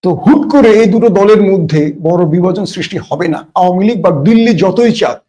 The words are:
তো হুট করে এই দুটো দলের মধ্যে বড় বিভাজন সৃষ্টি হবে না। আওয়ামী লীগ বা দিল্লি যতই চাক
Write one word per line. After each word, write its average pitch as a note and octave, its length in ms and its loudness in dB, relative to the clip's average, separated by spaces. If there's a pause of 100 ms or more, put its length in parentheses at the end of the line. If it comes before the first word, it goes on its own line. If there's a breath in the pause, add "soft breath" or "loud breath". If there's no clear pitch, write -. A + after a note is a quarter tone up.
তো F3+ 120 -2
হুট - 380 0
করে C4 180 4
এই A3 160 4
দুটো A3+ 240 2
দলের G3+ 320 4
মধ্যে D#3 600 -2
বড় E3+ 240 0
বিভাজন F3+ 400 -2
সৃষ্টি F3+ 320 -10
হবে E3 300 -6
না। D3+ 280 -6
আওয়ামী F3+ 320 0
লীগ A3+ 140 -2
বা D#3 220 0
দিল্লি A3+ 300 2
যতই F#3+ 400 0
চাক - 360 -4